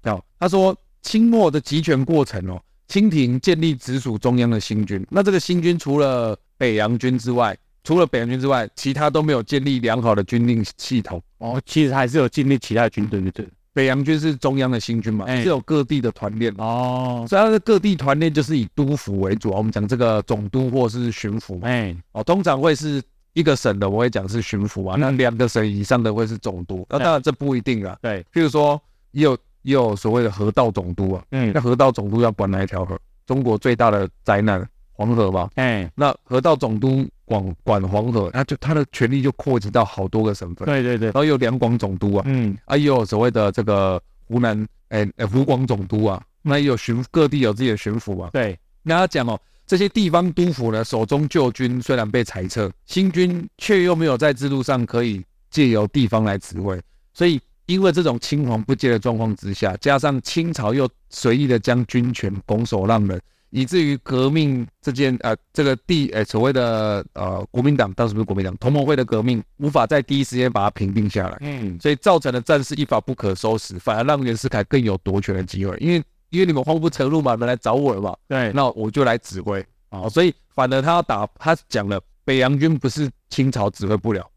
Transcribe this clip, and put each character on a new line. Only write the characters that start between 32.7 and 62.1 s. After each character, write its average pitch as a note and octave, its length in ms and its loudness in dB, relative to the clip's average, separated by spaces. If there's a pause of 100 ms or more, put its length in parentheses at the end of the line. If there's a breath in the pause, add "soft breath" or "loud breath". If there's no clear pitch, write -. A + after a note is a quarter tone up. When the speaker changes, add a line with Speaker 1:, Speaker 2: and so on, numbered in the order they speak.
Speaker 1:
河？ F2+ 140 -8 (280)
中 C3 160 0
国 A2+ 140 2
最 A#2+ 180 0
大 A2+ 160 4
的 G2+ 160 0 (160)
灾 G2+ 200 2
难， G2 260 0 (240)
黄 A2+ 240 0
河 G2+ 160 2
嘛。 F#2 220 -2
Speaker 2:
哎。 A2+ 400 -2
Speaker 1:
那 C#3+ 200 0 (100)
河 B2+ 160 0
道 D#3+ 140 4
总 A#2 240 -2
督 C3 280 0 (180)
管， F#2+ 380 -4
管 G2 260 0
黄 G#2+ 240 0
河， G2+ 220 0
那 C3+ 100 -2
就 C#3 120 -6
他 D3+ 180 -2
的 D3+ 180 0
权 C#3+ 180 0
力 C3+ 120 0
就 C3 100 2
扩 C3 260 0
及 G2+ 120 -4
到 A#2 140 2
好 G2 220 -4
多 A2 160 0
个 G#2+ 120 0
省 F2 200 -10
份。 - 120 -8
Speaker 2:
对， C#3 160 0
对， B2 160 0
对。 A2+ 80 0
Speaker 1:
然 G2+ 80 -2
后 C#3+ 100 2
有 D3+ 140 4
两 B2 200 0
广 A#2+ 200 2
总 F#2+ 180 -4
督 G2+ 200 0
啊。 F#2+ 100 2
Speaker 2:
嗯。 A#2+ 300 0 (100)
Speaker 1:
啊， C#3 100 0
也 D3 80 4
有 C3 200 4
所 G#2 160 -2
谓 A#2+ 100 4
的 G#2+ 220 2
这 A#2 100 -2
个 G2 400 0 (240)
湖 A#2+ 140 -2
南， G#2+ 260 0 (220)
哎， G#2 280 -2
哎， A2+ 100 -4
湖 B2 180 2
广 C3 220 0
总 A#2+ 200 -2
督 G#2+ 180 0
啊， F#2+ 180 -2 (200)
那 C#3+ 160 0
也 C#3+ 60 0
有 C3 120 2
巡-， A#2+ 340 -2
各 D#3 180 4
地 D3 100 0
有 A#2 140 2
自 A2 100 -4
己 B2 80 2
的 G#2+ 60 0
巡 G#2+ 180 -6
抚 G#2 220 -6
嘛。 F2+ 160 -10
Speaker 2:
对。 G#2+ 260 -2 (240)
Speaker 1:
那 E3 140 0
他 F#3 100 4
讲 C3+ 200 -2
哦， A2 140 -4 (260)
这 F#3 120 2
些 G3+ 100 2
地 G3 220 0
方 E3+ 220 2
督 F3 140 0
抚 B2 260 -2
呢， A2 120 -2
手 A2+ 220 -2
中 C#3+ 220 0
旧 C3+ 240 2
军 B2 280 -2
虽 C3 140 -2
然 A2 160 -2
被 A#2+ 140 2
裁 F#2 220 -8
撤， G2 240 -4 (140)
新 F#3+ 260 0
军 F3 460 0
却 F#3+ 280 2
又 F3+ 100 2
没 D#3+ 100 0
有 C3 140 2
在 D3 160 2
制 C3 140 -4
度 C3+ 140 0
上 B2 220 0
可 A#2+ 200 -2
以 G2+ 200 -4 (260)
借 C#3+ 180 4
由 G#2+ 180 4
地 C3 200 2
方 A2 180 2
来 G2+ 120 0
指 F2+ 240 -10
挥， F#2+ 180 -4 (360)
所 F3 120 2
以 D#3 140 2 (240)
因 F#3 160 0
为 F#3+ 100 4
这 E3+ 120 2
种 B2 180 0
青 D3 260 -2
黄 A2+ 160 -2
不 C3 120 0
接 B2+ 160 0
的 A2+ 80 2
状 A#2 180 -2
况 A2 200 -2
之 G2 180 -8
下， F#2+ 260 -2
加 C#3 180 2
上 C#3 220 0
清 E3+ 320 -4
朝 A2 220 -2
又 C3+ 120 2 (220)
随 - 260 2
意 C#3+ 120 2
的 B2 120 4
将 B2 280 0
军 B2 260 0